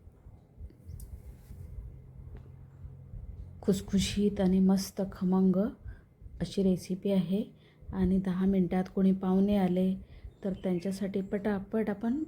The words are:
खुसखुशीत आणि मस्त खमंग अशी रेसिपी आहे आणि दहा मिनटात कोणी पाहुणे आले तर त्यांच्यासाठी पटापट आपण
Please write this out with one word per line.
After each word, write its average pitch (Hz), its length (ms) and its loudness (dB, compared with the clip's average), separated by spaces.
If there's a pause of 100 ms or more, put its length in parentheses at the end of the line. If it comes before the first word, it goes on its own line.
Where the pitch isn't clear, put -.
(3500)
खुसखुशीत 202 800 0
आणि 185 180 4
मस्त 190 420 4 (100)
खमंग 185 440 4 (880)
अशी 190 220 0
रेसिपी 185 480 0
आहे 190 320 2 (500)
आणि 185 240 2
दहा 185 280 0
मिनटात 185 380 2 (120)
कोणी 190 160 6
पाहुणे 190 440 4
आले 185 380 4 (500)
तर 190 100 -4
त्यांच्यासाठी 190 680 -2
पटापट 208 680 -2
आपण 233 380 -2